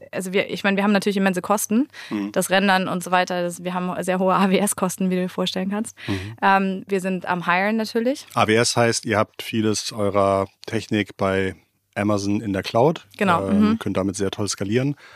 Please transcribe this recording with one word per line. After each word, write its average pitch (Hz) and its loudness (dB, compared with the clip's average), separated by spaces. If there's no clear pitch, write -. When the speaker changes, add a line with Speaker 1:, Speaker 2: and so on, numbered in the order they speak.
Speaker 1:
also 185 -6
wir, 190 0
ich 180 -6
meine, 196 2
wir 196 0
haben 208 2
natürlich 202 2
immense 190 2
Kosten, 220 0
Speaker 2:
Mhm. 101 -2
Speaker 1:
das 185 -2
Rendern 185 4
und 175 -4
so 180 -4
weiter, 180 2
das, 175 -6
wir 180 -4
haben 180 -4
sehr 180 0
hohe 185 2
<laughs> - -
A 190 4
W 185 4
S-Kosten, 190 -2
wie 185 0
du 180 0
dir 185 -2
vorstellen 185 -4
kannst. 214 -6
Speaker 2:
Mhm. 98 -2
Speaker 1:
Ähm, 196 2
wir 196 0
sind 185 -4
am 175 -4
Hiren 190 2
natürlich. 233 -2
Speaker 2:
A 107 2
W 107 4
S 120 2
heißt, 117 2
ihr 107 0
habt - -2
vieles 110 -2
eurer 98 2
Technik 104 -2
bei 95 0
Amazon 104 0
in 104 -4
der 95 -4
Cloud. 139 2
Speaker 1:
Genau, 185 0
Speaker 2:
Ähm, 202 4
Speaker 1:
mhm. 214 2
Speaker 2:
könnt - -4
damit 95 0
sehr 98 -2
toll 101 -4
skalieren. 123 -2